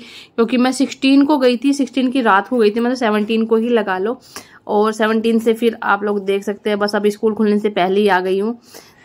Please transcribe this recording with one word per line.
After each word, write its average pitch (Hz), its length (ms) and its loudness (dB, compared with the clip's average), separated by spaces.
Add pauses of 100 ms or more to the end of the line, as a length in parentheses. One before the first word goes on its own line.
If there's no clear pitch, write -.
(360)
क्योंकि 233 200 0
मैं 254 160 2
सिक्सटीन 269 520 2
को 294 140 2
गई 247 180 2
थी, 277 160 0
सिक्सटीन 262 380 -2
की 269 100 -2
रात 202 280 2
को 254 100 -2
गई 214 120 4
थी, 226 100 -2
मतलब 240 140 -2
सेवनटीन 220 520 0
को 226 100 2
ही 226 120 0
लगा 214 300 0
लो। 220 220 -6 (460)
और 208 260 0
सेवनटीन 226 460 0
से 226 140 2
फिर 226 300 -2
आप 202 200 0
लोग 208 220 -2
देख 196 180 -2
सकते 208 280 -6
हैं, 208 80 0
बस 208 180 -2
अब 208 100 0
स्कूल 208 280 -2
खुलने 208 240 2
से 208 100 -2
पहले 190 320 0
ही 208 80 2
आ 185 120 2
गई 190 200 -2
हूँ। 233 180 -4 (460)